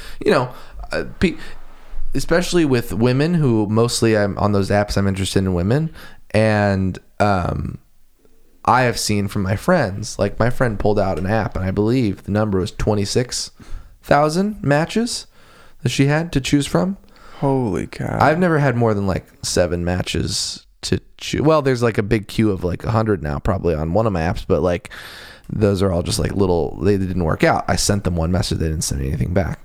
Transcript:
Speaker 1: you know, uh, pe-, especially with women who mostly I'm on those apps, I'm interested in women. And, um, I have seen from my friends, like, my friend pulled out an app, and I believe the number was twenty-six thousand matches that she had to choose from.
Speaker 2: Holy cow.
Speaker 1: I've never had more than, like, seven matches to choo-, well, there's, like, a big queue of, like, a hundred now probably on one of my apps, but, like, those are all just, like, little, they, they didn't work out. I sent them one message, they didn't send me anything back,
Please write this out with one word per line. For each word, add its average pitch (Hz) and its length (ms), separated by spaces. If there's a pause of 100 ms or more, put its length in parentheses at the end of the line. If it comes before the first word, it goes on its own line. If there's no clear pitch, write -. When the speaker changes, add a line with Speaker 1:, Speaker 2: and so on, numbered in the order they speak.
(240)
Speaker 1:
you 214 80
know, 127 160 (420)
uh, 78 140 (160)
pe-, 185 160 (800)
especially 170 500
with 127 280
women 127 420
who 120 320
mostly 113 500
I'm 101 220
on 104 140
those 98 180
apps, 104 260
I'm 101 120
interested 95 320
in 95 140
women. 120 380 (380)
And, 104 680 (220)
um, 98 580 (880)
I 123 160
have 117 160
seen 101 300
from 104 140
my 95 140
friends, 107 640
like, 101 200
my 117 100
friend 120 300
pulled 104 200
out 95 200
an 95 80
app, 104 280
and 92 100
I 95 60
believe 107 540
the 95 80
number 104 260
was 90 120
twenty-six - 800 (520)
thousand 165 640
matches 170 600 (560)
that 123 80
she 139 160
had 156 260
to 139 80
choose 143 260
from. 180 300 (440)
Speaker 2:
Holy 127 460
cow. 113 340
Speaker 1:
I've 143 180
never 170 200
had 139 160
more 117 200
than, 101 120
like, 92 200 (160)
seven 87 420
matches - 840 (160)
to - 160 (200)
choo-, - 240
well, 156 180
there's, 131 220
like, 113 160
a 113 40
big 101 240
queue 110 240
of, 90 140
like, 85 200
a - 60
hundred 110 320
now 73 160
probably 87 360
on 78 180
one 110 140
of 110 80
my 82 80
apps, - 240
but, 85 160
like, 87 260 (640)
those 101 300
are 95 100
all 85 100
just, 82 160
like, - 140
little, 87 480
they, 98 160
they 95 100
didn't 90 180
work - 200
out. 147 240
I 90 80
sent 101 280
them 87 120
one 82 160
message, 87 260
they 80 100
didn't 78 160
send 69 180
me 67 60
anything - 260
back, - 300